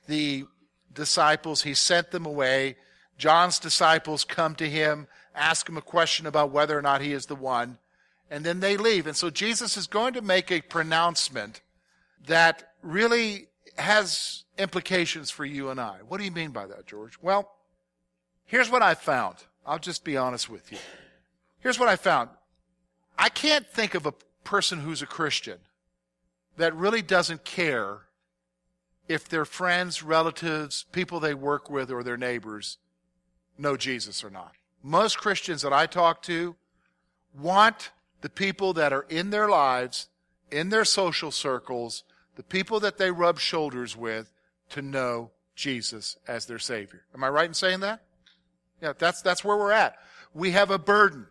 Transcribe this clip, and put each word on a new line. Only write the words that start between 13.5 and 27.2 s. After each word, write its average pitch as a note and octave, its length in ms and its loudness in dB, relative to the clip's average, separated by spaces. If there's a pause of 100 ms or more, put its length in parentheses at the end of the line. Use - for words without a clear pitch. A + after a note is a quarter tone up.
has G3 680 0 (120)
implications F3+ 720 -2
for - 140 -10
you C#3 260 -8
and C3 100 -8
I. G#2 160 -8 (100)
What E3+ 120 -8
do G#3 60 -8
you F#3+ 60 -6
mean E3 200 -6
by G#2+ 160 -10
that, G2+ 200 -18
George? G#2+ 340 -16
Well, G3 300 0 (960)
here's A#3 260 2
what B3 120 4
I F3+ 120 6
found. A#2+ 440 -2 (280)
I'll D3+ 140 -4
just E3+ 240 -10
be D3+ 120 -4
honest B2+ 320 -2
with A2 220 -18
you. G2+ 80 -14 (800)
Here's B3 220 0
what A#3+ 80 6
I F#3+ 80 4
found. C#3+ 320 2 (880)
I G#3 100 4
can't D4 380 0
think - 300 -4
of D3+ 100 -2
a D3 80 -2 (300)
person F#3+ 360 0
who's D#3 220 -6
a - 40 -8
Christian C3 520 -6 (1000)
that E3 200 2
really G#3 260 0
doesn't E3+ 420 0